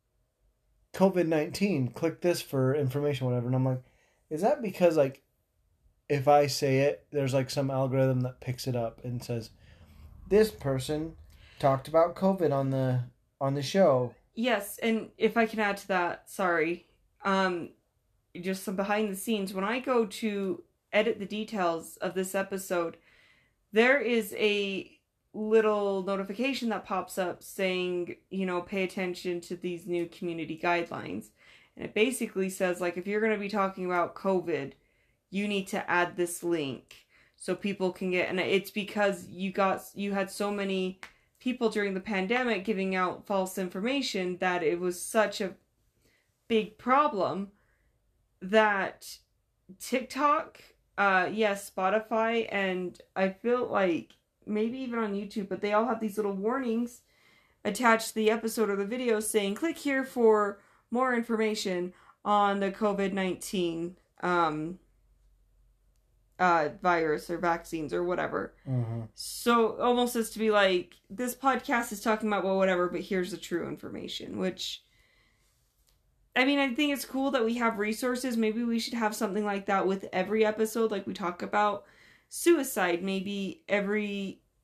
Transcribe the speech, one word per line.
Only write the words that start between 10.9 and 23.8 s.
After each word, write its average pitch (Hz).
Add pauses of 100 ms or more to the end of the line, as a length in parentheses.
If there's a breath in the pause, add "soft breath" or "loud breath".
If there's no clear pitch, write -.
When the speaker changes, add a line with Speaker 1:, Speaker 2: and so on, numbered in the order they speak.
Speaker 1:
talked 135
about 165
covid 190
on 135
the, 127 (360)
on 139
the 143
show'?" 131 (200)
Speaker 2:
Yes, 226
and 226
if 220
I 226
can 220
add 202
to -
that, 175
sorry. 170 (360)
Um, 185 (680)
just 190
some 190
behind 208
the 190
scenes. 202
When 190
I 240
go 247
to 196 (280)
edit 214
the 196
details 190
of 180
this 185
episode, 185 (760 soft breath)
there 247